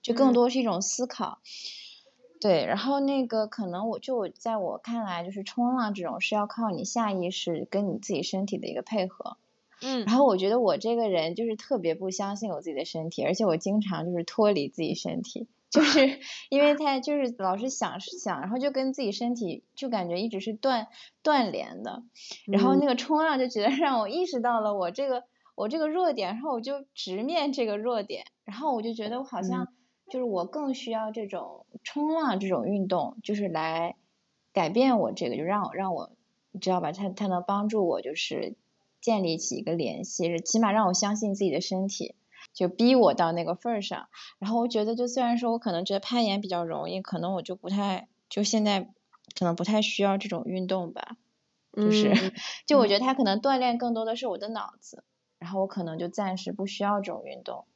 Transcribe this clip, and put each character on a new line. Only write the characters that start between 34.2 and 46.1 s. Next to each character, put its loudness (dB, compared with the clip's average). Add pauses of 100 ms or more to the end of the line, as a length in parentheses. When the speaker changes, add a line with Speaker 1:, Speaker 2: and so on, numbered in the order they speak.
Speaker 1:
改 4
变 6
我 2
这 -2
个， -2
就 -2
让 0
我， -8
让 -2
我， -6 (420)
你 -12
知 0
道 2
吧， -2
它， -4
它 -4
能 0
帮 0
助 2
我 0
就 -6
是 -4 (460)
建 2
立 0
起 -6
一 -6
个 -2
联 -2
系， -2
起 -2
码 4
让 4
我 2
相 0
信 -2
自 -2
己 2
的 0
身 -2
体， -8 (400)
就 0
逼 6
我 8
到 2
那 -2
个 -2
份 -4
儿 -2
上。 -8 (320)
然 -4
后 2
我 2
觉 0
得 0
就 -2
虽 -2
然 2
说 0
我 0
可 -2
能 0
觉 -2
得 0
攀 2